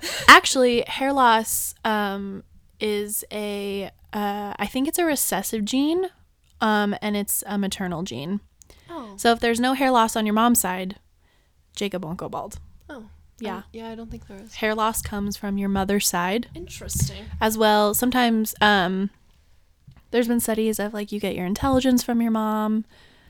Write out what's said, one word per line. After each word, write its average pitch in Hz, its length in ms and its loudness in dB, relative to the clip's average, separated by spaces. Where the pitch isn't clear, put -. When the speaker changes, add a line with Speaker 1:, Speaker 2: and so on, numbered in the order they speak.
Speaker 1:
actually, 254 580 8
hair 269 260 -2
loss, 233 600 2
um, 196 600 -4
is 208 520 -4
a, 202 540 -6
uh, 208 460 -4
I 202 80 -4
think 269 220 -2
it's 320 100 -2
a 349 60 2
recessive 220 600 -2
gene, 302 420 0
um, 208 420 2
and 208 140 -2
it's - 300 -2
a 202 120 -6
maternal 185 440 -4
gene. 156 380 -6
Speaker 2:
Oh. 247 260 -14
Speaker 1:
So 233 160 2
if 233 80 0
there's 233 200 0
no 254 140 2
hair 262 160 2
loss 233 260 4
on 220 100 2
your 208 80 2
mom's 233 260 4
side, 185 360 -4
Jacob 190 280 -4
won't 160 140 -8
go 147 100 -8
bald. - 300 -10
Speaker 2:
Oh. 247 140 -16
Speaker 1:
Yeah. 196 180 -8
Speaker 2:
Um, 196 140 -14
yeah, 226 180 -14
I 226 40 -12
don't 226 160 -14
think 233 180 -16
there 202 120 -18
is. 220 140 -20
Speaker 1:
Hair 214 200 -2
loss 220 280 -2
comes 202 340 -4
from 202 220 -4
your 196 100 -2
mother's 196 400 2
side. 190 460 -2
Speaker 2:
Interesting. 214 680 -6
Speaker 1:
As 220 160 0
well, 208 380 4
sometimes, 233 680 2
um, 196 500 2
there's 233 180 2
been 240 120 2
studies 220 400 0
of, 208 120 -4
like, 208 200 -8
you 208 80 -4
get 196 160 -4
your 180 100 -4
intelligence 254 560 2
from 240 180 0
your 233 120 0
mom. 220 520 -2